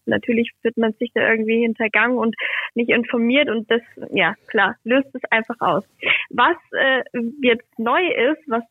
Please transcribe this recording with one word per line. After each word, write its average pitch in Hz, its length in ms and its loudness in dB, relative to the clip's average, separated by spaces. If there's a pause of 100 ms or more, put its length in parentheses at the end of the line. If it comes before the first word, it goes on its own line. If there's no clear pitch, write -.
natürlich 226 460 0 (100)
wird 233 160 -2
man 226 220 2
sich 240 140 -4
da - 160 2
irgendwie 226 340 0
hintergangen 233 540 0
und 220 160 0 (420)
nicht 233 140 0
informiert 240 600 2
und 214 200 -4
das, 233 120 2 (320)
ja, 185 220 0 (120)
klar, 202 280 0 (100)
löst 262 280 2
es 254 80 -12 (100)
einfach 226 280 -2
aus. 180 240 0 (460)
Was, 277 260 2 (160)
äh, 262 320 0 (380)
jetzt 240 360 0
neu 240 300 0
ist, 294 400 0
was 233 240 -2